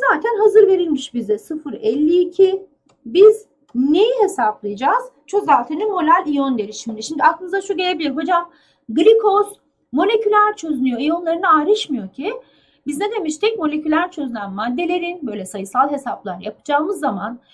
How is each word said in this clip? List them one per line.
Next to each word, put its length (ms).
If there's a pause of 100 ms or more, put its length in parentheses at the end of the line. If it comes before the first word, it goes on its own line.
(100)
zaten 280
hazır 280
verilmiş 480
bize. 240
Sıfır 340
elli 480
iki. 460 (400)
Biz 400 (280)
neyi 380 (100)
hesaplayacağız? 840 (220)
Çözeltinin 640
molal 360
iyon 320
derişimini. 440
Şimdi 200
aklınıza 380
şu 160
gelebilir. 400
"Hocam 340 (380)
glikoz 720 (320)
moleküler 640
çözünüyor, 420
iyonlarına 500
ayrışmıyor 640
ki." 200 (540)
Biz 120
ne 140
demiştik? 460
Moleküler 520
çözünen 420
maddelerin, 760
böyle 200
sayısal 440
hesaplar 500
yapacağımız 600
zaman 400 (140)